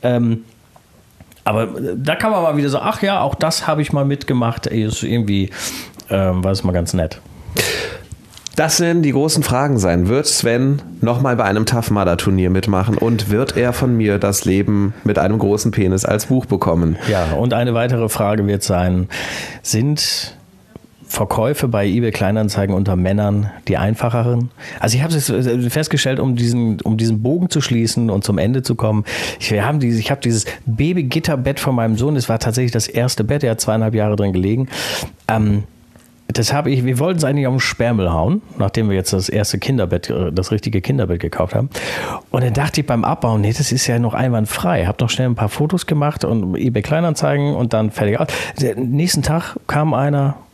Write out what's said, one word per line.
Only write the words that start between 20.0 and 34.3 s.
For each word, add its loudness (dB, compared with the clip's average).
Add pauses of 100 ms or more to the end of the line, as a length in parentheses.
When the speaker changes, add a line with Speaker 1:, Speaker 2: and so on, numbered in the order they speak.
Speaker 1:
Verkäufe 0
bei 2
eBay 2
Kleinanzeigen 0
unter 2
Männern 2 (180)
die 2
einfacheren? 0 (280)
Also 0
ich 0
habe 0
es 0
festgestellt, 0
um 0
diesen, 2
um 0
diesen 0
Bogen 0
zu 0
schließen 0
und 0
zum 0
Ende 0
zu 0
kommen. 0 (340)
Ich, -4
wir 2
haben 0
diese, 2
ich -2
habe -2
dieses 0 (200)
Babygitterbett 0
von 0
meinem 2
Sohn, 2
das 0
war 2
tatsächlich 0
das 0
erste 0
Bett, 0
er 2
hat -2
zweieinhalb 0
Jahre 2
drin 2